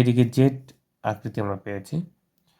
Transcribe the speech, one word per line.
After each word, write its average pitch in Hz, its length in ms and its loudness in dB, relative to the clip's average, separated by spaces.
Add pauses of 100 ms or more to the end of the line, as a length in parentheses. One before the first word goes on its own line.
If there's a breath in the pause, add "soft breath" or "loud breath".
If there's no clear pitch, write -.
এদিকে 123 220 4 (120)
জেড 131 220 4 (460)
আকৃতি 107 380 -8
আমরা 101 240 -4
পেয়েছি, 101 300 -10 (640)